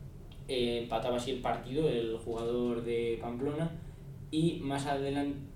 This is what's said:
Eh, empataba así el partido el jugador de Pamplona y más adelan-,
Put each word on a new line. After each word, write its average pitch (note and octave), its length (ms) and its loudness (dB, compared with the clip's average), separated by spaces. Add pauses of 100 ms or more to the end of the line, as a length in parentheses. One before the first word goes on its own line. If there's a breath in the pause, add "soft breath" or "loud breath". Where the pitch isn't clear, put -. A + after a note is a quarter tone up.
(480)
Eh, A#2+ 340 2
empataba A#2+ 360 2
así B2+ 120 -2
el B2 80 0
partido C3 500 2
el A#2 280 2
jugador A#2 680 0
de A#2 380 2
Pamplona C#3+ 500 0 (600 loud breath)
y D#3+ 320 4
más C#3 220 0
adelan-, C#3 680 0